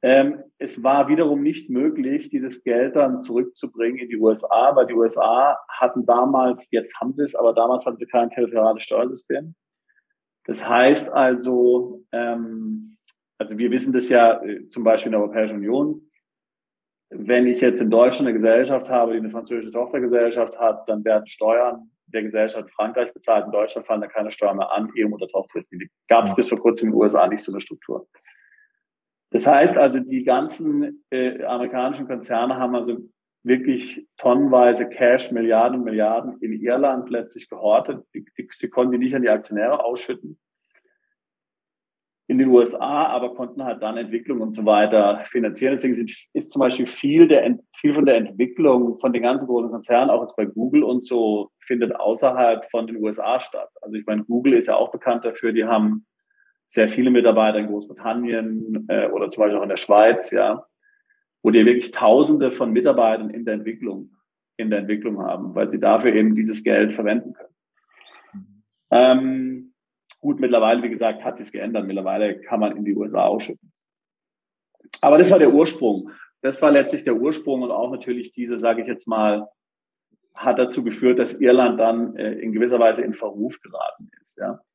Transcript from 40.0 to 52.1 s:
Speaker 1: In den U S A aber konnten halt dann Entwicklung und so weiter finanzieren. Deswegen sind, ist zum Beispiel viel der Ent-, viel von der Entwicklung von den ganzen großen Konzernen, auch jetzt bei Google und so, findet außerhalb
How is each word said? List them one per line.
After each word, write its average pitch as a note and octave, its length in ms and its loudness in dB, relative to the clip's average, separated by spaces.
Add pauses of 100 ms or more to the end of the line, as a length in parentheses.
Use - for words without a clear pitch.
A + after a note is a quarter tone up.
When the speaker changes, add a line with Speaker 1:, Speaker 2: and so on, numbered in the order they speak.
Speaker 1:
In B2+ 120 0
den C3+ 100 4
U B2 120 8
S A#2 140 0
A D3 320 -2
aber B2 280 -4
konnten B2+ 300 -12
halt A2+ 180 -8
dann A2 140 -6
Entwicklung A#2 440 -6
und A2 120 -6
so A2 120 -8
weiter G#2 600 4
finanzieren. B2+ 500 -2
Deswegen B2+ 200 -2
sind, A2+ 180 -8 (200)
ist - 180 -8
zum C#3 100 -4
Beispiel B2+ 260 0
viel D#3 420 4
der C3 160 6
Ent-, B2 180 -2 (120)
viel D3 200 0
von D3 120 2
der B2+ 100 6
Entwicklung A#2+ 840 0
von B2+ 140 -2
den A#2 100 -2
ganzen C3 240 0
großen A#2 240 -2
Konzernen, A#2+ 400 0
auch A#2+ 120 2
jetzt A#2 140 -12
bei A2 80 -2
Google C3 380 0
und B2 220 -2
so, G#2+ 460 -2 (100)
findet A#2 340 -4
außerhalb A#2 760 0